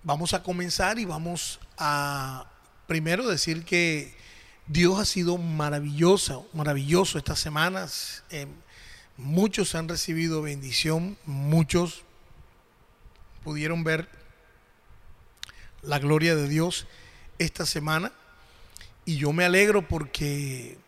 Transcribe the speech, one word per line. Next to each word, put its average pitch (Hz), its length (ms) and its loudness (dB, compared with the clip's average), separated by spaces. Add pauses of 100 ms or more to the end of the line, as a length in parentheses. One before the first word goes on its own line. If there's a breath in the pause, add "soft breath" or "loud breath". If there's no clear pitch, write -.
vamos 156 260 0
a 175 80 0
comenzar 180 580 0
y 220 60 -2
vamos 165 540 -6 (180)
a 143 720 -2 (380)
primero 165 400 0
decir 165 380 -2
que 170 500 2 (500 loud breath)
Dios 175 340 4
ha 202 60 2
sido 175 320 0
maravilloso, 151 1160 2
maravilloso 151 640 2
estas 147 220 -2
semanas. 165 920 -4
Eh, 143 180 -10 (680 loud breath)
muchos 170 580 0
han 160 140 -4
recibido 165 520 -2
bendición, 151 840 -2
muchos 156 800 2 (1400)
pudieron 156 400 -4
ver 160 240 0 (1700 loud breath)
la 147 180 -2
gloria 156 380 4
de 143 100 0
Dios 160 400 0 (500 loud breath)
esta 165 280 -4
semana. 156 480 -2 (880 loud breath)
Y 160 140 -2
yo 147 160 0
me 175 100 2
alegro 190 460 6
porque 143 880 -4 (100)